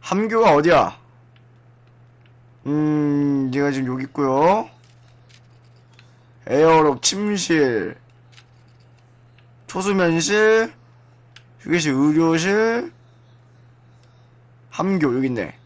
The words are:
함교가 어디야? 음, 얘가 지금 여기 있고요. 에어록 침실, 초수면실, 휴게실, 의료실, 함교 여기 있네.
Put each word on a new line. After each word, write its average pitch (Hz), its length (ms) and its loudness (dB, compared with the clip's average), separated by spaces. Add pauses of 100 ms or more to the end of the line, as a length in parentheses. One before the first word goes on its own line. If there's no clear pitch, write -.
함교가 214 560 0
어디야? 147 420 2 (1700)
음, 143 880 -2
얘가 143 160 -2
지금 131 240 -4
여기 131 100 -8
있고요. 147 640 0 (1800)
에어록 151 560 4
침실, 160 960 -2 (1700)
초수면실, 202 1040 0 (880)
휴게실, 156 340 -2
의료실, 165 1000 0 (1800)
함교 156 460 -2
여기 135 120 0
있네. 110 380 -6